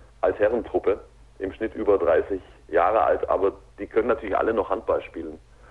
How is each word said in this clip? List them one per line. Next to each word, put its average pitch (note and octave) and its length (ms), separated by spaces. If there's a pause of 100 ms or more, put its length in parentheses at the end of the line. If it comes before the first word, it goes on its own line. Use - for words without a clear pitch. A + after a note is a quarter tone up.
(200)
als F#2 200
Herrentruppe, G#2 580 (400)
im F#2 140
Schnitt - 240
über G2+ 200
dreißig E2+ 440 (260)
Jahre F2+ 360
alt, C#2 260
aber F#2 240 (260)
die G2+ 80
können A#2 220
natürlich A2+ 280
alle A2+ 160
noch G#2+ 160
Handball - 340
spielen. D#2 360 (320)